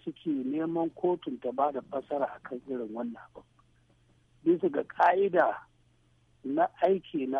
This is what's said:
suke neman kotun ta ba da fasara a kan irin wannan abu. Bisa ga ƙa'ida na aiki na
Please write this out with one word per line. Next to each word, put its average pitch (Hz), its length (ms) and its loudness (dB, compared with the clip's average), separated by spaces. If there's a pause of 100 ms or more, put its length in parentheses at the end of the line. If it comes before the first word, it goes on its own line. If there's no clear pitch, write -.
suke - 260 -8
neman 160 680 -2
kotun 170 460 -2
ta 123 100 -4
ba 135 200 0
da 135 100 -6
fasara 139 440 -4 (100)
a - 80 -20
kan 127 260 -10
irin 123 240 -4
wannan 117 340 -6
abu. - 160 -20 (1000)
Bisa 170 260 2
ga - 120 -2
ƙa'ida 175 680 4 (920)
na 277 220 2 (140)
aiki 175 460 0
na 135 120 0